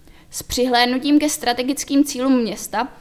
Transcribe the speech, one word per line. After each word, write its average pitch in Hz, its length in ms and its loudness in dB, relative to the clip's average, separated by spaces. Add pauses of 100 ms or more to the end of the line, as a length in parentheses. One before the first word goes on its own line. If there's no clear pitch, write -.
(300)
S - 120 -12
přihlédnutím 254 760 2
ke 294 100 2
strategickým 269 760 -2
cílům 262 340 0
města, 220 500 -4 (120)